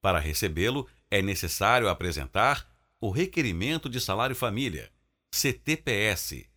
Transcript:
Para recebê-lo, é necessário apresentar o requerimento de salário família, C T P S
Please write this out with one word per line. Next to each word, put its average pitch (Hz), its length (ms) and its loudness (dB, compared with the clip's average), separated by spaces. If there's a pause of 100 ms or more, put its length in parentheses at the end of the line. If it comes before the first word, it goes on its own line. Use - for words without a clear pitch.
Para 92 180 4
recebê-lo, 87 640 0 (240)
é 101 120 2
necessário 98 640 2
apresentar 87 840 0 (300)
o 110 100 -2
requerimento 139 760 -2
de 123 140 -4
salário 117 340 0
família, 107 560 -4 (420)
C 135 200 2
T 156 240 -2
P - 120 -6
S 104 680 0